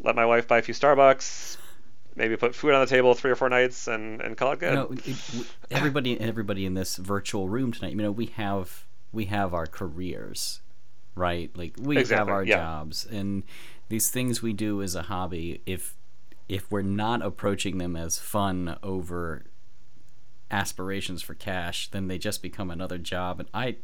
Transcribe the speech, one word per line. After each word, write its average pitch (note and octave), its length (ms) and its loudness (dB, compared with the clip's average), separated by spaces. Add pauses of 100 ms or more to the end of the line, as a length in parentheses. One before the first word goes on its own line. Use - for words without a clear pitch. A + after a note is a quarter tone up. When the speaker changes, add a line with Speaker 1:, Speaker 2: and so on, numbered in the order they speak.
Speaker 1:
let - 140 2
my A#2 100 6
wife A#2 220 6
buy A#2 120 8
a - 20 6
few A2+ 140 -4
Starbucks, C3+ 800 6 (580)
maybe A2+ 220 2
put A#2+ 160 2
food D3 220 4
on C3+ 60 8
the B2+ 60 6
table B2+ 280 8
three B2+ 160 2
or A#2+ 40 6
four C3 140 2
nights, B2 380 4
and, A2 340 -4
and A2+ 160 -6
call C3 140 2
it - 80 -2
good. E3+ 100 0
Speaker 2:
You C#3 60 4
know, C3+ 160 0
it, C3 260 -6 (140)
w-, A#2+ 140 -4 (260)
everybody, C3+ 500 0
everybody G#2 460 -2
in F#2 80 -2
this F#2 220 -2
virtual G2 520 -2
room A#2+ 220 0
tonight, F#2 200 -4
you E2+ 60 -4
know, G#2 140 0
we G#2 160 -2
have, G2 580 -2 (260)
we A2 140 -2
have G2 300 0
our E2 120 0
careers, D2+ 920 -4 (540)
right? F2 400 0
Like, E2+ 240 -4
we C#3 160 0
have C#3 60 6
Speaker 1:
Exactly, G#2 320 4
Speaker 2:
our G2 100 2
Speaker 1:
yeah. G#2 140 6
Speaker 2:
jobs, D#2 480 -2
and G2 360 -2 (480)
these A2 220 0
things B2+ 320 0
we A2+ 100 0
do G2+ 300 0
as F2+ 120 -2
a E2 80 -2
hobby, F2 640 -2
if, - 280 -4 (540)
if G2 220 -4
we're G2+ 120 0
not G#2+ 400 0
approaching G2 560 0
them F2 160 -2
as E2 240 -2
fun F#2 640 0
over F2 600 -4 (1040)
aspirations F#2+ 720 -2
for - 120 -8
cash, F2 560 -4
then F#2+ 180 -2
they F2+ 100 -2
just - 240 -2
become F#2 300 -4
another F2+ 260 -4
job. F2+ 420 -2
And - 140 -6
I A#2 300 -2